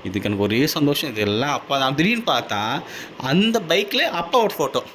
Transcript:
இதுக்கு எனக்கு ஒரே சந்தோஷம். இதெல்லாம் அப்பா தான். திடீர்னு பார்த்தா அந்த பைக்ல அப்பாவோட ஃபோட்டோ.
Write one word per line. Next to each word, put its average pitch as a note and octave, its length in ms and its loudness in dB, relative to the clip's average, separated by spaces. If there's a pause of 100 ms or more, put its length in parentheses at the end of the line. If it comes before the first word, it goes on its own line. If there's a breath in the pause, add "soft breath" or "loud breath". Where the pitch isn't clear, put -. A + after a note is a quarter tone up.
இதுக்கு G2 260 -4
எனக்கு G2+ 140 0
ஒரே A2+ 240 2
சந்தோஷம். C#3+ 420 0
இதெல்லாம் G#2+ 420 0
அப்பா C#3 280 -2
தான். C3+ 160 2
திடீர்னு G#3 380 2
பார்த்தா A2+ 280 -2 (560 loud breath)
அந்த G3+ 500 2
பைக்ல G#3 340 0 (120)
அப்பாவோட G3+ 440 2
ஃபோட்டோ. B2+ 240 0 (140)